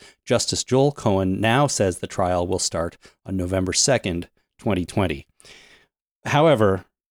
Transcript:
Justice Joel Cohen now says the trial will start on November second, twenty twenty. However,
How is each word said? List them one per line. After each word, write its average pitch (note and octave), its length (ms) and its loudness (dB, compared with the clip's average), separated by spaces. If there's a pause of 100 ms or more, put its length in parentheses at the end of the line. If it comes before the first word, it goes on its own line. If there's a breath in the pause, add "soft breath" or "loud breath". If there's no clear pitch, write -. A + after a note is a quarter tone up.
(240 loud breath)
Justice - 400 -2
Joel C3+ 260 2
Cohen F#2+ 480 0
now A#2 280 2
says G2 320 0
the - 80 -10
trial F2+ 400 -2
will F#2 120 -2
start E2+ 380 -6 (300 soft breath)
on F#2+ 100 -6
November F#2 380 -2
second, G2 560 0 (280)
twenty F2+ 280 -2
twenty. E2 400 -2 (1000 loud breath)
However, A2 600 4 (240)